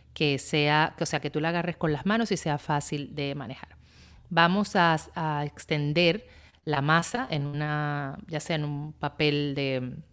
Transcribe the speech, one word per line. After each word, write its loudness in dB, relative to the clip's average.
que 2
sea, 2
que, -2
o 0
sea, -2
que -4
tú -4
la 0
agarres -2
con 0
las -4
manos 0
y 2
sea -2
fácil -2
de -4
manejar. -12
Vamos 4
a, 6
a -2
extender 0
la 0
masa 2
en -2
una, -4
ya -6
sea -4
en -2
un -6
papel 0
de -2